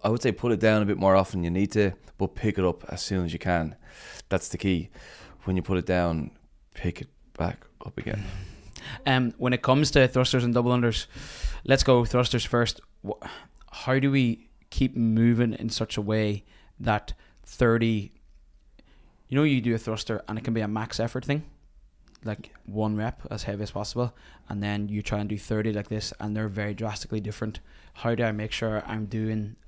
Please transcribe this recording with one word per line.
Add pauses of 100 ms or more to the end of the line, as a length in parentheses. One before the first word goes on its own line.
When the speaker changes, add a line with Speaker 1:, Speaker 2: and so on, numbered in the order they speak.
Speaker 1:
I
would
say
put
it
down
a
bit
more
often
than
you
need
to, (240)
but
pick
it
up
as
soon
as
you
can. (520)
That's
the
key. (520)
When
you
put
it
down, (420)
pick
it (280)
back (180)
up
again. (800)
Speaker 2:
Um,
when
it
comes
to
thrusters
and
double
unders, (580)
let's
go
thrusters
first. (260)
Wh-, (440)
how
do
we (220)
keep
moving
in
such
a
way (360)
that (320)
thirty, (1160)
you
know,
you
do
a
thruster
and
it
can
be
a
max
effort
thing, (800)
like, (140)
one
rep
as
heavy
as
possible, (360)
and
then
you
try
and
do
thirty
like
this,
and
they're
very
drastically
different. (340)
How
do
I
make
sure
I'm
doing (120)